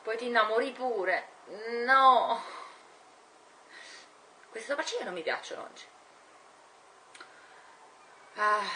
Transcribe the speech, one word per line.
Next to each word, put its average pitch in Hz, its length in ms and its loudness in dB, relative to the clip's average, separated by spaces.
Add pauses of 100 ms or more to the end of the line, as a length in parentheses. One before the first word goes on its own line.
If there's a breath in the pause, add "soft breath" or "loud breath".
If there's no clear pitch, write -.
poi 220 160 -6
ti 247 100 -6
innamori 233 440 2
pure. 214 560 -2 (580)
No. 262 560 6 (2000 loud breath)
Queste 226 200 -10
sopracciglia 294 340 -4
non 190 100 -8
mi 170 80 -8
piacciono - 420 -6
oggi. - 220 -18 (2500 loud breath)
Ah, 208 280 2 (120 loud breath)